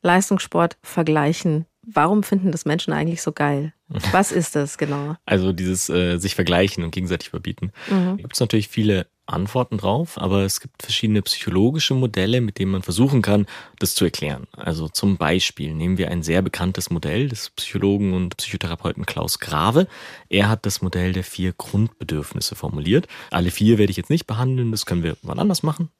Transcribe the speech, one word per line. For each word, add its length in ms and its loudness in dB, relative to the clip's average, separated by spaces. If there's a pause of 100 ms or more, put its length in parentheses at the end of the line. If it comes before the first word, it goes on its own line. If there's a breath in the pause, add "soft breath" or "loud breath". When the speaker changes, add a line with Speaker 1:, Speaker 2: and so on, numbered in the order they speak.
Speaker 1:
Leistungssport 760 2
vergleichen. 840 2 (180)
Warum 380 4
finden 300 2
das 140 -4
Menschen 260 0
eigentlich 300 -2
so 100 -4
geil? 400 -2 (160)
Speaker 2:
<laughs> 240 -2
Speaker 1:
Was 180 4
ist 240 -2
das 240 -2
genau? 380 -4 (100)
Speaker 2:
Also 260 2
dieses, 360 -2
äh, 300 2
sich 180 -2
vergleichen 480 2
und 80 -6
gegenseitig 380 -4
überbieten. 420 -8 (160 loud breath)
Speaker 1:
Mhm. 300 2
Speaker 2:
Da 40 -10
gibt's 160 -8
natürlich 300 2
viele 400 2 (180)
Antworten 520 -2
drauf, 420 0
aber 220 2
es 180 -2
gibt 220 -20
verschiedene 400 0
psychologische 720 0
Modelle, 460 2
mit 180 -2
denen 140 0
man 100 -2
versuchen 400 2
kann, 240 4 (320 loud breath)
das 160 0
zu 100 2
erklären. 520 -4
Also 320 -4
zum 300 0
Beispiel 540 0
nehmen 260 0
wir 120 -2
ein 140 -4
sehr 180 2
bekanntes 480 -4
Modell 380 -2
des 220 -8
Psychologen 640 0
und 240 -2
Psychotherapeuten 720 -6
Klaus 320 -4
Grave. 480 2 (420 loud breath)
Er 200 2
hat 180 0
das 160 -2
Modell 300 0
der 100 -2
vier 340 -4
Grundbedürfnisse 1000 -4
formuliert. 500 0 (240 loud breath)
Alle 220 0
vier 260 6
werde 140 4
ich 40 -4
jetzt 140 -6
nicht 160 2
behandeln, 460 -2
das 120 -4
können 200 -2
wir 180 -2
wann 160 -8
anders 240 2
machen 380 -2